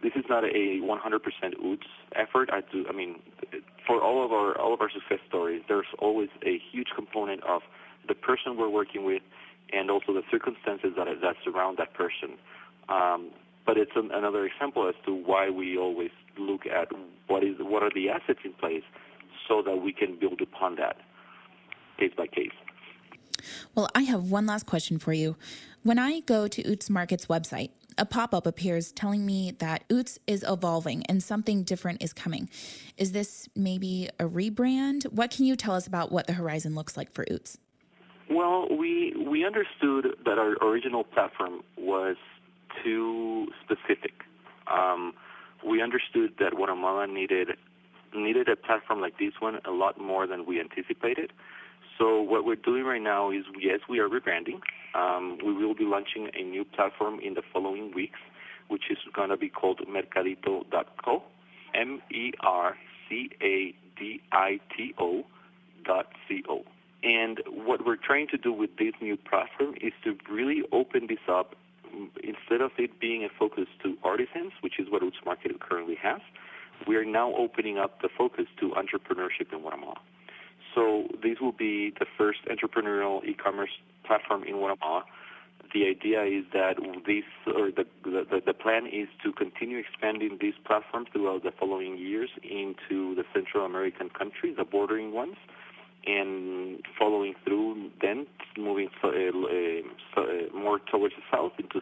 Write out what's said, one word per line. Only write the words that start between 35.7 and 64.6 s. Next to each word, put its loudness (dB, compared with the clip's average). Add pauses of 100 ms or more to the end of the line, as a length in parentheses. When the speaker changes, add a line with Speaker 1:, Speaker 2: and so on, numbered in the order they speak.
Speaker 2:
us 2
about 0
what 2
the 0
horizon -2
looks -6
like -8
for -4
Oots? -6 (720)
Speaker 1:
Well, 4
we, 2
we 2
understood 2 (100)
that 4
our 4
original 4
platform 0 (140)
was 0 (680)
too 0 (160)
specific. 0 (540)
Um, 2 (520)
we 4
understood 0
that 4
Guatemala 0
needed, 0 (580)
needed 2
a 4
platform 0
like -4
this -2
one -2
a -4
lot 2
more 0
than -6
we -2
anticipated. -4 (640)
So 4
what 2
we're 2
doing 2
right 0
now 2
is, -2 (160)
yes, 2 (100)
we 2
are 4
rebranding. 0 (320)
Um, 0
we 2
will 2
be 0
launching -2
a -6
new -4
platform 0
in -4
the -2 (100)
following -2
weeks, -4 (480)
which -2
is 0 (140)
gonna 0
be -2
called 0
Mercadito -2
dot 0 (160)
co, 2 (500)
M 0 (100)
E -4
R 2 (320)
C -6 (100)
A 2 (240)
D -10 (100)
I 4 (180)